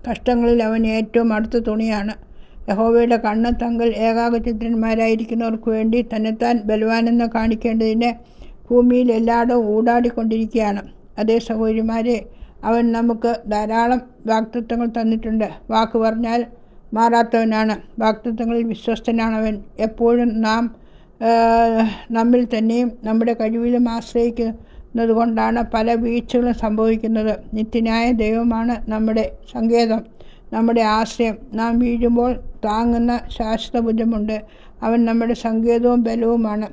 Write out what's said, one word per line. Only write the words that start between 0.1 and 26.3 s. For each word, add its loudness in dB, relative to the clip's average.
കഷ്ടങ്ങളിൽ 2
അവൻ 0
ഏറ്റവും 0
അടുത്ത -2
തുണിയാണ്. -2
യഹോവയുടെ 4
കണ്ണ് 0
തങ്ങൾ 0
ഏകാഗ്രചിത്തന്മാരായിരിക്കുന്നവർക്ക് 0
വേണ്ടി 0
തന്നെത്താൻ 0
ബലവാനെന്ന് 2
കാണിക്കേണ്ടതിന് 0
ഭൂമിയിൽ 4
എല്ലായിടവും 2
ഊടാടിക്കൊണ്ടിരിക്കുകയാണ്. 0
അതേ 2
സഹോദരിമാരെ, -2
അവൻ 2
നമുക്ക് 0
ധാരാളം 0
വാഗ്ദത്തങ്ങൾ -2
തന്നിട്ടുണ്ട്. -2
വാക്ക് 0
പറഞ്ഞാൽ 0
മാറാത്തവനാണ്. 2
വാഗ്ദത്തങ്ങളിൽ -2
വിശ്വസ്തനാണവൻ. -2
എപ്പോഴും 2
നാം, 0
ആ, 2
നമ്മിൽ 2
തന്നെയും 0
നമ്മുടെ 0
കഴിവിലും 0
ആശ്രയിക്കുന്നത് -4
കൊണ്ടാണ് 2
പല 0
വീഴ്ചകളും 0